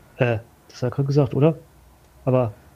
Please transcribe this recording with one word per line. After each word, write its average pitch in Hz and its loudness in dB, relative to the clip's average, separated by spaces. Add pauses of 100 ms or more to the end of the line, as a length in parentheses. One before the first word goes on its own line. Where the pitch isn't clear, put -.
(160)
äh, 120 0 (320)
das - -20
hat - -6
er 123 -2
gerade 139 -4
gesagt, 139 0
oder? 156 2 (640)
Aber 127 0 (220)